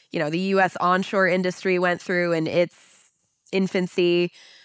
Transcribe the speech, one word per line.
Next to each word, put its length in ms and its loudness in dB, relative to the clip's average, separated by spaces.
you 80 -4
know, 100 -2
the 100 -2
U 200 0
S 180 2
onshore 500 0
industry 520 0
went 220 0
through 320 -2
in 140 0
its 280 0
infancy. 800 0